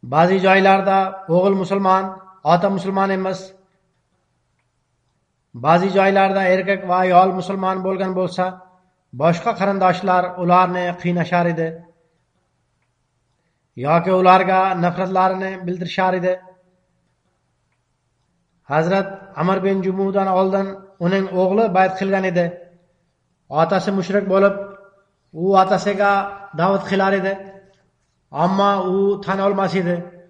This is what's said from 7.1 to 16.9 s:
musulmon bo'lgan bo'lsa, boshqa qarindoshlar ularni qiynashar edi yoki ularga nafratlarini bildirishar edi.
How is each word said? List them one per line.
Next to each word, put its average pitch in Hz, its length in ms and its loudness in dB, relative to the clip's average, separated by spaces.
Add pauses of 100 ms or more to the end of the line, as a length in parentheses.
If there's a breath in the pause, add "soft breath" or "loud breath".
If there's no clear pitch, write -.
musulmon 190 500 -4
bo'lgan 190 320 -4
bo'lsa, 185 300 -2 (680)
boshqa 170 420 0
qarindoshlar 185 680 0 (140)
ularni 180 480 2 (100)
qiynashar 175 520 -2
edi 165 220 -2 (2000)
yoki 165 360 0
ularga 185 480 4 (120)
nafratlarini 185 760 -2 (100)
bildirishar 185 540 -4
edi. 180 180 -2 (2250)